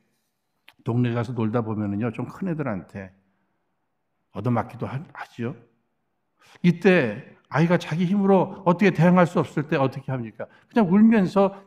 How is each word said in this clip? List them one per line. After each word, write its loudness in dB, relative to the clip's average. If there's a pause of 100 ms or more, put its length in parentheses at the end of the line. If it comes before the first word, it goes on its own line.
(840)
동네 -2
가서 -6
놀다 -2
보면은요, -4
좀 -8
큰 -10
애들한테 -10 (1160)
얻어맞기도 -4
하-, -10 (100)
하지요. -10 (1080)
이때 2 (120)
아이가 2
자기 -4
힘으로 2
어떻게 2
대항할 4
수 -4
없을 -4
때 -4
어떻게 -2
합니까? -10 (240)
그냥 2
울면서 4